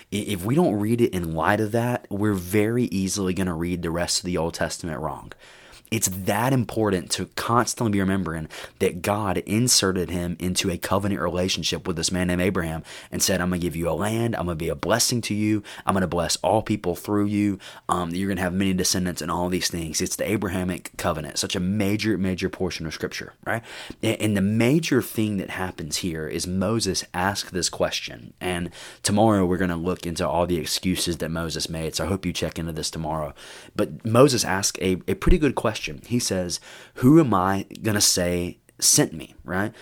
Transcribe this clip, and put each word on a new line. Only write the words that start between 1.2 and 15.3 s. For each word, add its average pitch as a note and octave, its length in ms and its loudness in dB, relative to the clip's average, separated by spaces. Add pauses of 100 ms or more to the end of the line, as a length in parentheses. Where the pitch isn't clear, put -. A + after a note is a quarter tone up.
light F2 240 2
of G#2+ 140 0
that, A#2+ 360 0
we're G#2 240 0
very G#2 520 2
easily F#2+ 500 0
gonna F#2 180 0
read E2+ 300 -2
the E2+ 80 -2
rest E2+ 300 -2
of - 40 -8
the F2+ 140 -2
Old E2 160 -2
Testament E2 460 -6
wrong. C#2+ 320 -8 (560)
It's G#2+ 200 0
that G2+ 440 0
important G#2+ 600 2
to F#2 140 -2 (100)
constantly A#2 560 2
be G2 80 2
remembering E2+ 480 0 (320)
that F2 220 0
God G2+ 360 0
inserted F#2+ 720 2
him F2 300 -2
into F#2 280 0
a F2 80 0
covenant G2 440 0
relationship F2 640 -2
with F#2 80 -2
this D#2+ 160 -2
man F2+ 160 0
named F2+ 160 2
Abraham E2+ 400 0 (300)
and - 100 -4
said, F#2 180 2
"I'm F2+ 100 0
gonna F2+ 100 0
give E2 160 -2
you E2 120 -2
a D#2+ 60 0
land, A2+ 400 0
I'm - 120 -4
gonna F2 100 -2
be D#2+ 120 -4
a D#2+ 60 -2
blessing A2+ 480 0
to G#2 120 -4